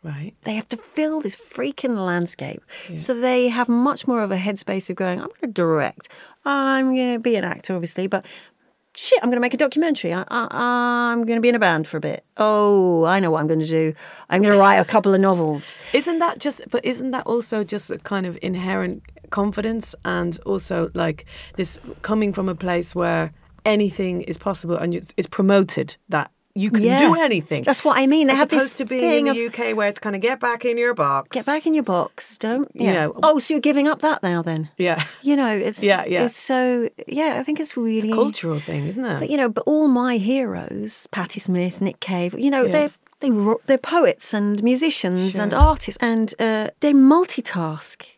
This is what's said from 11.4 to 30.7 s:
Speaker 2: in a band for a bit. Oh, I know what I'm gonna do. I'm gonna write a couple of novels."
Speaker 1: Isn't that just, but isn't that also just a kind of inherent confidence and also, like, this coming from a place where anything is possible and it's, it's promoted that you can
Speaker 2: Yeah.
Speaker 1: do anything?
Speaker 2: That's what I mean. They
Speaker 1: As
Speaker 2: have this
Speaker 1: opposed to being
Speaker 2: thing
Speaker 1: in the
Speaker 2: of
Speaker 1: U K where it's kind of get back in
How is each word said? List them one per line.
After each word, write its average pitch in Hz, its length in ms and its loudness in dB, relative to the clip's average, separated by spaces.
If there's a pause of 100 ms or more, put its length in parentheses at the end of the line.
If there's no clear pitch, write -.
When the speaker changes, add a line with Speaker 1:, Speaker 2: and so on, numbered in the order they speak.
Speaker 2:
in 240 80 4
a 226 40 0
band 165 280 2
for - 100 -12
a - 40 -4
bit. - 240 -6 (120)
Oh, 202 680 4
I 185 160 4
know 170 100 2
what 156 80 2
I'm 151 80 0
gonna 156 180 0
do. 160 280 0 (360)
I'm 190 120 2
gonna 208 160 6
write 196 200 8
a 185 80 4
couple 202 280 2
of 190 80 4
novels." 165 560 0 (160)
Speaker 1:
Isn't 330 260 0
that 339 200 0
just, - 300 -6
but - 140 -2
isn't 254 280 -4
that 254 140 -6
also 226 380 -2
just 202 280 -6
a 170 80 -8
kind 196 260 -4
of 180 160 -8
inherent 185 600 -4 (260)
confidence 208 680 -4 (100)
and 175 400 -2
also, 180 480 -2
like, 165 320 -4 (300)
this - 240 -6 (220)
coming 208 320 0
from 190 160 -2
a 175 60 -4
place 175 400 -4
where 165 360 -2 (340)
anything 196 580 0
is 165 140 -8
possible 170 380 -4
and 170 200 -2
it's, - 220 -12
it's 185 100 -2
promoted 190 680 2 (140)
that 151 220 -2 (240)
you 196 160 -2
can 214 120 4
Speaker 2:
Yeah. 247 140 4
Speaker 1:
do 320 180 6
anything? 185 480 0
Speaker 2:
That's - 220 0
what 294 120 4
I 262 100 4
mean. 302 200 4
They 262 60 4
Speaker 1:
As 269 60 2
Speaker 2:
have 302 100 4
this 302 100 2
Speaker 1:
opposed 269 200 0
to 254 60 -4
being 254 160 -2
Speaker 2:
thing 294 180 4
Speaker 1:
in 285 60 2
the 277 60 2
Speaker 2:
of 233 60 0
Speaker 1:
U 233 140 -4
K 233 240 -4
where 208 120 0
it's 202 120 -4
kind 202 160 -6
of 190 60 -6
get 247 180 0
back 240 260 -2
in 233 120 0